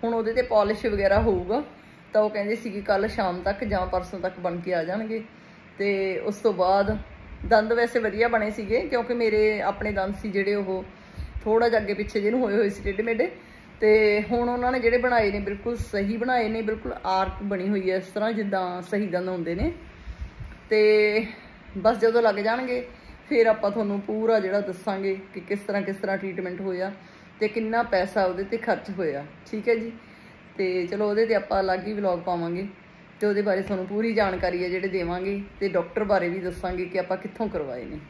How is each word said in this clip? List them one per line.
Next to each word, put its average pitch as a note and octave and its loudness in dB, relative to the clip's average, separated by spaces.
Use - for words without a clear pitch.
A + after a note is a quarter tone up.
ਹੁਣ A#3 0
ਉਹਦੇ A3+ 0
'ਤੇ B3 2
polish G#3+ 2
ਵਗੈਰਾ G3+ 4
ਹੋਊਗਾ, G3+ 2
ਤਾਂ G#3+ 6
ਉਹ G#3+ 4
ਕਹਿੰਦੇ G#3 -2
ਸੀਗੇ G#3 -6
ਕੱਲ੍ਹ G3 2
ਸ਼ਾਮ F3+ -2
ਤੱਕ G3+ -2
ਜਾਂ G3 0
ਪਰਸੋਂ F#3 -4
ਤੱਕ F#3 -4
ਬਣ F3 -4
ਕੇ F3+ -2
ਆ E3+ 0
ਜਾਣਗੇ। A3 -4
ਤੇ G3 0
ਉਸ G#3 -2
ਤੋਂ A3 2
ਬਾਅਦ G3 4
ਦੰਦ A3 4
ਵੈਸੇ A#3 2
ਵਧੀਆ G#3+ 2
ਬਣੇ A3 2
ਸੀਗੇ, G#3+ 0
ਕਿਉਂਕਿ B3 -2
ਮੇਰੇ G#3+ 2
ਆਪਣੇ G3+ -2
ਦੰਦ G3 -2
ਸੀ G#3+ -8
ਜਿਹੜੇ G3 0
ਉਹ F#3+ -2
ਥੋੜ੍ਹਾ A3+ 4
ਜਿਹਾ A3 4
ਅੱਗੇ G3+ -2
ਪਿੱਛੇ G3+ -4
ਜਿਹੇ G#3 2
ਨੂੰ B3+ 2
ਹੋਏ G3+ 0
ਹੋਏ G#3 4
ਸੀ G3+ -10
ਟੇਢੇ G3+ -4
ਮੇਢੇ। A#3 0
ਤੇ G#3+ 6
ਹੁਣ A#3+ 0
ਉਹਨਾਂ B3 0
ਨੇ C4 0
ਜਿਹੜੇ A#3 4
ਬਣਾਏ A#3+ 4
ਨੇ G3+ -2
ਬਿਲਕੁਲ G3+ -4
ਸਹੀ G3+ -2
ਬਣਾਏ A#3+ 0
ਨੇ, A3+ -2
ਬਿਲਕੁਲ A3 -4
arc F#3+ 0
ਬਣੀ G3 -2
ਹੋਈ F#3+ 0
ਹੈ F#3 2
ਇਸ F#3 -4
ਤਰ੍ਹਾਂ G#3+ -2
ਜਿੱਦਾਂ F#3+ -2
ਸਹੀ G3+ -2
ਦੰਦ F3+ -2
ਹੁੰਦੇ E3+ -2
ਨੇ। C4 0
ਤੇ G#3+ 4
ਬਸ G#3+ 4
ਜਦੋਂ A3+ 4
ਲੱਗ G#3+ 4
ਜਾਣਗੇ B3 -2
ਫਿਰ A#3 6
ਆਪਾਂ G#3+ 2
ਤੁਹਾਨੂੰ G3+ -2
ਪੂਰਾ G#3+ 2
ਜਿਹੜਾ F#3+ 0
ਦੱਸਾਂਗੇ G3 -4
ਕਿ G3 -10
ਕਿਸ G3+ -4
ਤਰ੍ਹਾਂ, G3+ -4
ਕਿਸ G3 -4
ਤਰ੍ਹਾਂ G3 -2
treatment F3+ -6
ਹੋਇਆ F#3+ -4
ਤੇ G#3+ 2
ਕਿੰਨਾ A3 0
ਪੈਸਾ G3 2
ਉਹਦੇ F#3 -2
'ਤੇ G#3+ -4
ਖਰਚ G3+ -2
ਹੋਇਆ। D#3 -4
ਠੀਕ G#3 -6
ਹੈ A#3 6
ਜੀ, A3+ -6
ਤੇ F#3 0
ਚਲੋ G#3 0
ਉਹਦੇ G#3+ 4
'ਤੇ A3 2
ਆਪਾਂ G3 0
ਅਲੱਗ F#3+ 0
ਹੀ G#3+ -4
vlog G3 0
ਪਾਵਾਂਗੇ F3 -4
ਤੇ G#3 2
ਉਹਦੇ G#3 2
ਬਾਰੇ G3 2
ਤੁਹਾਨੂੰ F#3+ -4
ਪੂਰੀ A3 -2
ਜਾਣਕਾਰੀ F#3 0
ਹੈ F3+ -2
ਜਿਹੜੇ F#3 -4
ਦੇਵਾਂਗੇ, F#3 -4
ਤੇ G3 0
doctor F3 -2
ਬਾਰੇ F#3+ 2
ਵੀ F3+ -4
ਦੱਸਾਂਗੇ F3+ -6
ਕਿ F3+ -4
ਆਪਾਂ F3+ -2
ਕਿੱਥੋਂ G#3 -6
ਕਰਵਾਏ C3 -6
ਨੇ। D3+ -12